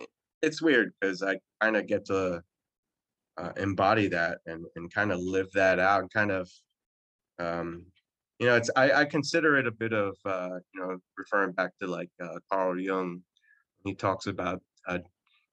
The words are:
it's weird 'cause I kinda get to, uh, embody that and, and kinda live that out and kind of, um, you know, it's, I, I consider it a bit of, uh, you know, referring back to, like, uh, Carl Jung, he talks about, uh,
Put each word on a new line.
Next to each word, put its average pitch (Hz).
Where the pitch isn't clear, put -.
it's 156
weird 120
'cause 95
I 95
kinda 110
get 101
to, 92
uh, 85
embody 98
that 85
and, 82
and 85
kinda 101
live 92
that 95
out 95
and 95
kind 104
of, 92
um, 85
you 117
know, 123
it's, 117
I, 135
I 147
consider 151
it 127
a 117
bit 110
of, 101
uh, 92
you 95
know, 92
referring 95
back 90
to, 101
like, 87
uh, 85
Carl 92
Jung, 92
he 98
talks 95
about, 92
uh, 90